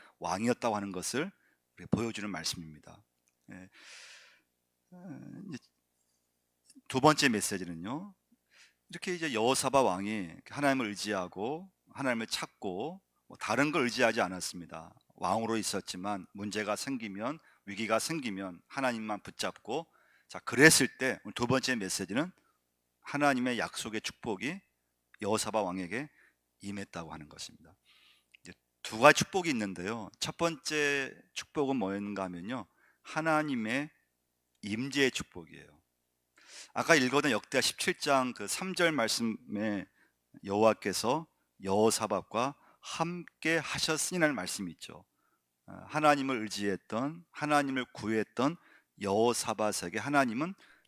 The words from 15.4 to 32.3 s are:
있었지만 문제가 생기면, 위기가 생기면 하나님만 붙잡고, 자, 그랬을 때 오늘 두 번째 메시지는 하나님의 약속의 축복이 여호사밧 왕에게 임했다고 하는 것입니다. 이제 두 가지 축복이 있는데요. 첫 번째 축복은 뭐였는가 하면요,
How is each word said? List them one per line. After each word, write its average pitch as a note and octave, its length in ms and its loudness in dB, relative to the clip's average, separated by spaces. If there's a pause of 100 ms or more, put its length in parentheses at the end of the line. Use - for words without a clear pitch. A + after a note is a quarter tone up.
있었지만 F#2+ 760 -6
문제가 G#2 440 -4
생기면, A#2 640 -6 (260)
위기가 G#2+ 340 0
생기면 G2 680 -4
하나님만 A2 540 -4
붙잡고, - 640 -8 (420)
자, - 120 -14
그랬을 C#3 480 8 (100)
때 B2+ 260 0
오늘 G#2+ 100 -12
두 A#2+ 120 -2
번째 B2+ 300 0
메시지는 G2+ 560 -4 (680)
하나님의 B2+ 580 0
약속의 G#2+ 420 -6
축복이 B2+ 580 -6 (640)
여호사밧 G#2 440 0
왕에게 F#2 440 -6 (520)
임했다고 G2 520 -10
하는 D#2 160 -14
것입니다. - 460 -18 (640)
이제 F2+ 120 -18 (280)
두 A2 180 -8
가지 D3 200 12
축복이 F3+ 300 0
있는데요. G#2 600 -4 (100)
첫 - 180 -6
번째 D3 760 0 (200)
축복은 C#3 420 -2
뭐였는가 G2+ 480 -2
하면요, F#2 420 -8 (380)